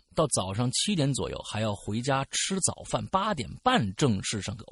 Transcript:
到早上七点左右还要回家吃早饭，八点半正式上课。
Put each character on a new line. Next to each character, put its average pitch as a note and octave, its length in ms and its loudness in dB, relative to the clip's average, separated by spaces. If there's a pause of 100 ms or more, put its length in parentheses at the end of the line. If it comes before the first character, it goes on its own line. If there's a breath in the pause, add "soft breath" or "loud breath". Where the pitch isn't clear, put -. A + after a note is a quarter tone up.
(160)
到 E3 120 4
早 G2 260 0
上 B2 180 2
七 - 240 0
点 C#3 180 2
左 F#2 160 -2
右 C2+ 100 -6
还 - 220 -4
要 G#2+ 140 0
回 G#2 260 -4
家 C3+ 300 0
吃 - 300 -2
早 - 280 -2
饭， G#2+ 180 -2
八 G3+ 260 0
点 C3 160 -6 (140)
半 C3+ 320 4
正 G#2+ 280 4
式 G#2 180 -4
上 F#2 140 -6
课。 - 160 -14